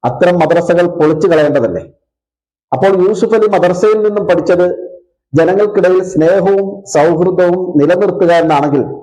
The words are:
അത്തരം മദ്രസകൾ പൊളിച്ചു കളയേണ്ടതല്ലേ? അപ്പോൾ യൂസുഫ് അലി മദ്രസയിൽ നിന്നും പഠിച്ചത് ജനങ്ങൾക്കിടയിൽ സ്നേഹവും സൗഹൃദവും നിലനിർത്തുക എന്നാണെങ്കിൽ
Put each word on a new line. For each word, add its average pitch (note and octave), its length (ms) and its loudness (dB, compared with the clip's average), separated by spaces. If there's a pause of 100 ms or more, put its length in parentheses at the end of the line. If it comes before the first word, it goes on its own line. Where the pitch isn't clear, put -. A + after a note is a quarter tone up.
അത്തരം F3 340 0
മദ്രസകൾ F3 440 0 (120)
പൊളിച്ചു D#3 320 0
കളയേണ്ടതല്ലേ? C#3 540 0 (920)
അപ്പോൾ G3 160 2 (140)
യൂസുഫ് A3 320 0
അലി G#3+ 180 2
മദ്രസയിൽ F3+ 420 2 (100)
നിന്നും G#3 240 -2
പഠിച്ചത് F3 360 0 (680)
ജനങ്ങൾക്കിടയിൽ F#3 640 2 (100)
സ്നേഹവും F#3+ 560 0 (280)
സൗഹൃദവും F3 680 0 (180)
നിലനിർത്തുക F3+ 520 0 (120)
എന്നാണെങ്കിൽ D3 400 0 (200)